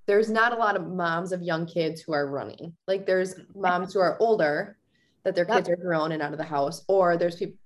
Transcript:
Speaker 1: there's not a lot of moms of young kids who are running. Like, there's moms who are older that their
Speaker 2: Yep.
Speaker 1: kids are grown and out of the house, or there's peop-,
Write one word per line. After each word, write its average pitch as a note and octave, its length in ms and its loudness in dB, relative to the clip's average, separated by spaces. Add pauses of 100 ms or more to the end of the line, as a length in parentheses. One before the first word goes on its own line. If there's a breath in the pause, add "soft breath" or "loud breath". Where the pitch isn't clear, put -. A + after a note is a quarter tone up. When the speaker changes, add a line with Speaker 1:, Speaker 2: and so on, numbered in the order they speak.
Speaker 1:
there's G#3+ 240 4
not A3+ 220 2
a A#3 40 -4
lot G#3 200 2
of E3+ 100 -6
moms F3 460 -4
of F3+ 100 -4
young E3+ 240 -2
kids D#3+ 340 -4
who E3 120 -10
are C#3+ 180 0
running. C#3 440 -10 (120)
Like, G3 200 -2
there's F#3 280 2 (200)
moms F#3 380 0
who G3 80 2
are E3+ 200 2
older F#3+ 580 2 (460)
that F#3+ 100 0
their F3 120 2
Speaker 2:
Yep. A3 100 2
Speaker 1:
kids A#3+ 140 0
are F3 60 2
grown E3 360 -2
and D#3 100 -4
out D3+ 100 -4
of D3+ 60 -6
the D#3 60 -6
house, D3+ 440 -2
or F3+ 280 4
there's F3 200 0
peop-, - 280 -8